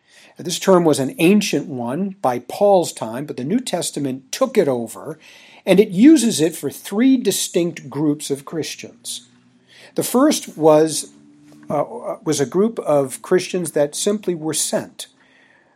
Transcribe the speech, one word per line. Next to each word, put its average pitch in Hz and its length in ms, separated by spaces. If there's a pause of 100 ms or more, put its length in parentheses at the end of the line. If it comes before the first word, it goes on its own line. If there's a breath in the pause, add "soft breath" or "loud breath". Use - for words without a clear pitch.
(380 soft breath)
Now, 143 60
this 165 160
term 185 240
was 147 160
an 135 200
ancient 180 480
one 143 540
by 123 180
Paul's 190 520
time, 123 340
but - 120
the 123 80
New 202 160
Testament 147 720
took 262 240
it 175 100
over, 120 500 (480 soft breath)
and 185 140
it 208 80
uses 220 540
it 165 120
for 143 160
three 254 460
distinct 175 720
groups 147 400
of 139 140
Christians. - 840 (680 soft breath)
The - 80
first - 540
was, 156 540 (580)
uh, - 540
was 147 160
a 139 80
group 208 320
of 143 420
Christians 180 520
that 143 200
simply 208 400
were 156 220
sent, - 500 (720 soft breath)